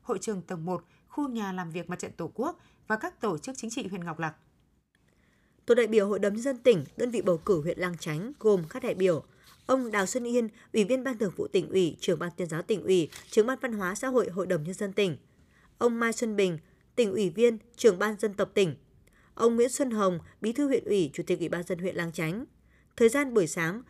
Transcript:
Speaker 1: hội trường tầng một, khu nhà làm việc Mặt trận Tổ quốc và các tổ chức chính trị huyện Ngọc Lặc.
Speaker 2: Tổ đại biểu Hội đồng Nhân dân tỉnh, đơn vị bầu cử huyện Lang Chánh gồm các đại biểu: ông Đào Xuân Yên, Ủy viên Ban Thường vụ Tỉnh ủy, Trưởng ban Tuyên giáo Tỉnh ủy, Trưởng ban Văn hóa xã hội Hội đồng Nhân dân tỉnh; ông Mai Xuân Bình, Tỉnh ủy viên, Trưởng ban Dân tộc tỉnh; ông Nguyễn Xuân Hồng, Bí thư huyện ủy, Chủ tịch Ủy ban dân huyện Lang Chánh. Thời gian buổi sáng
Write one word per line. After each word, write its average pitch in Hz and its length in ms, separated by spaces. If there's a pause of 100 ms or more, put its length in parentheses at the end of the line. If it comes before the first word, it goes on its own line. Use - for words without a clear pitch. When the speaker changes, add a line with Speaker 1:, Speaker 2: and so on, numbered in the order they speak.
Speaker 1:
hội 220 200
trường 202 200
tầng 165 240
một, 175 180 (240)
khu 285 220
nhà 214 240
làm 180 180
việc 170 180
Mặt 180 100
trận - 120
Tổ - 220
quốc 311 260 (280)
và 220 80
các 320 260
tổ 196 160
chức 262 200
chính 226 120
trị 226 180
huyện 175 180
Ngọc 165 140
Lặc. 156 160 (1300)
Speaker 2:
Tổ 240 100
đại 233 120
biểu 214 200
Hội 202 120
đồng 202 140
Nhân 226 100
dân 269 140
tỉnh, 220 280 (120)
đơn 247 140
vị 220 100
bầu 180 160
cử 175 240
huyện 160 180
Lang 175 180
Chánh 175 420
gồm 202 300
các 254 140
đại 226 100
biểu: 180 300 (420)
ông 262 260
Đào 202 140
Xuân 233 220
Yên, 240 200 (260)
Ủy 220 100
viên 254 200
Ban 254 140
Thường 190 180
vụ - 120
Tỉnh 175 220
ủy, 185 300
Trưởng 165 200
ban 175 180
Tuyên 180 120
giáo 160 120
Tỉnh 190 220
ủy, 180 260 (200)
Trưởng 220 180
ban 262 140
Văn 247 120
hóa 196 220
xã 254 120
hội 247 220
Hội 180 180
đồng 175 160
Nhân 175 100
dân 196 200
tỉnh; 190 240 (600)
ông 233 220
Mai 233 140
Xuân 220 220
Bình, 190 220 (380)
Tỉnh 220 160
ủy 202 180
viên, 226 280 (180)
Trưởng 190 240
ban 214 200
Dân 208 140
tộc 190 200
tỉnh; 175 220 (600)
ông 233 200
Nguyễn 240 140
Xuân 262 220
Hồng, 196 280 (220)
Bí 220 120
thư 294 140
huyện 269 180
ủy, 185 280
Chủ 170 140
tịch 180 120
Ủy 165 100
ban 175 140
dân 175 160
huyện 180 160
Lang 170 160
Chánh. 175 340 (520)
Thời 226 120
gian 277 240
buổi 196 140
sáng 175 420